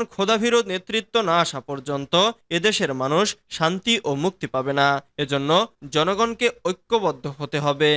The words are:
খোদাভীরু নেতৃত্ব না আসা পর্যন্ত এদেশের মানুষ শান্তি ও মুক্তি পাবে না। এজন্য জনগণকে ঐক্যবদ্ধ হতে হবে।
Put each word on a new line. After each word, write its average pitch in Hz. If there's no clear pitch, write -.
খোদাভীরু 226
নেতৃত্ব 185
না 170
আসা 151
পর্যন্ত 139
এদেশের 175
মানুষ 139
শান্তি 185
ও 143
মুক্তি 151
পাবে 131
না। 139
এজন্য 139
জনগণকে 202
ঐক্যবদ্ধ 180
হতে 147
হবে। 147